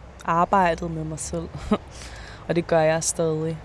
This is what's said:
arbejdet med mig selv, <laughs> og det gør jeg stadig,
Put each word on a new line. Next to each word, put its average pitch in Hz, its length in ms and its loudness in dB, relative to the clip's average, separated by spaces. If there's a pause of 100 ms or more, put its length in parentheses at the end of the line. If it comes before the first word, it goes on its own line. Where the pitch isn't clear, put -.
(240)
arbejdet 175 640 4
med 160 140 -4
mig 156 140 -6
selv, 170 300 -6 (480)
<laughs> - 520 -14
og 165 80 2
det 170 100 2
gør 165 140 4
jeg 160 240 4
stadig, 160 600 0